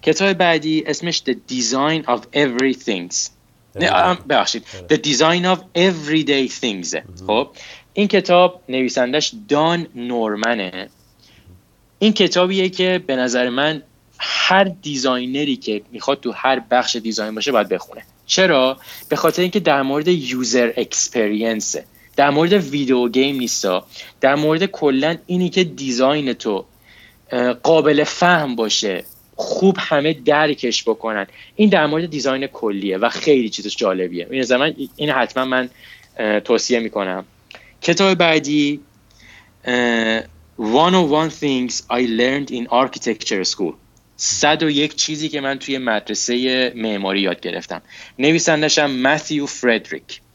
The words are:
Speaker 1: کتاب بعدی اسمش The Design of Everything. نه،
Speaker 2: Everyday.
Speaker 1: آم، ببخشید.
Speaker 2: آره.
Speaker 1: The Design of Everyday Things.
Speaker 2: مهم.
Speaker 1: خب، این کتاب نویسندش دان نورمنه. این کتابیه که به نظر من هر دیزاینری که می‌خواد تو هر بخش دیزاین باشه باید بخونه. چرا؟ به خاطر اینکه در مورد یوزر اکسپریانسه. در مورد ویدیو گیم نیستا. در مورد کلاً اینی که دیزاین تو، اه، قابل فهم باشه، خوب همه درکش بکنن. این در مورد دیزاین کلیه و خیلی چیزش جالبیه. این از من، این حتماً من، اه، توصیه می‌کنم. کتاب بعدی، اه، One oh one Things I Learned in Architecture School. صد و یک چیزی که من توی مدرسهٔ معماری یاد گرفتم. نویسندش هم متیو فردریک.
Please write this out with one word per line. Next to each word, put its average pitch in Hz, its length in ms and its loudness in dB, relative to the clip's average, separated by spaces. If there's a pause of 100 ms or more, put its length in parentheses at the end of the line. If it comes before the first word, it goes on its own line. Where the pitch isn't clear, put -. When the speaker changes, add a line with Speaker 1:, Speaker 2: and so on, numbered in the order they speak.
Speaker 1:
کتاب 190 300 2
بعدی 160 540 2
اسمش 156 400 -4
The 127 80 0 (180)
Design 135 540 -2
of 123 140 0 (140)
Everything. 123 800 -2 (600)
نه، 101 120 -2
Speaker 2:
Everyday. 170 60 2
Speaker 1:
آم، 180 260 2 (100)
ببخشید. 117 360 0 (120)
Speaker 2:
آره. 95 200 0
Speaker 1:
The 143 40 0
Design 170 560 2
of 180 40 -10 (140)
Everyday 151 840 0
Things. 95 340 -6
Speaker 2:
مهم. 90 320 -10
Speaker 1:
خب، 110 240 0 (420)
این 202 160 0
کتاب 180 600 4
نویسندش 131 640 -2 (160)
دان 160 460 0
نورمنه. 110 920 -4 (1120)
این 214 100 4
کتابیه 185 560 2
که 185 380 -2
به 135 100 -2
نظر 127 320 0
من 143 340 -2 (360)
هر - 460 2
دیزاینری 135 920 -4
که 107 260 -6 (100)
می‌خواد 139 280 -4
تو 120 120 -6
هر 131 380 0
بخش 123 260 0
دیزاین 110 380 -6
باشه 110 180 -4
باید 104 160 2
بخونه. 95 340 -6 (240)
چرا؟ 135 500 2 (320)
به 147 80 0
خاطر 165 260 2
اینکه 180 180 0
در 147 220 2
مورد 143 260 0
یوزر 127 680 0
اکسپریانسه. 110 1080 -2 (320)
در 143 140 4
مورد 160 220 2
ویدیو 135 560 2
گیم 135 280 0
نیستا. 101 500 -2 (340)
در 135 140 4
مورد 156 300 2
کلاً 151 520 0 (100)
اینی 180 220 0
که 185 160 2
دیزاین 135 680 0
تو، 104 320 -4 (680)
اه، 123 220 0
قابل 151 520 4
فهم 156 520 2
باشه، 104 480 -2 (320)
خوب - 420 2
همه 151 340 0
درکش 147 720 0
بکنن. 107 420 -2 (300)
این 214 120 6
در 175 180 4
مورد 160 240 -2
دیزاین 135 360 -2
کلیه 101 520 -4
و 110 100 2
خیلی 127 400 2
چیزش 101 280 -8
جالبیه. 92 540 -2
این 131 100 -4
از 123 120 0
من، 139 220 0 (220)
این 151 140 -4
حتماً 131 340 0
من، 127 260 -2 (460)
اه، 107 240 0
توصیه 117 400 0
می‌کنم. 98 440 -4 (580)
کتاب 185 320 2
بعدی، 147 640 0 (840)
اه، 117 580 0 (380)
One 131 320 4
oh 185 160 4
one 151 220 2
Things 131 440 -2 (160)
I 120 160 0
Learned 127 440 0
in 120 160 -8
Architecture 117 800 -2
School. 90 300 -4 (420)
صد 156 460 0
و 156 80 2
یک 147 260 -2
چیزی 156 320 -4
که 147 120 -6
من 135 180 -4
توی 135 200 -6
مدرسهٔ 123 1000 -2
معماری 101 440 -2
یاد 92 200 -2
گرفتم. 87 420 -10 (360)
نویسندش 156 600 2
هم 147 120 2
متیو 143 560 -2
فردریک. - 720 -4 (140)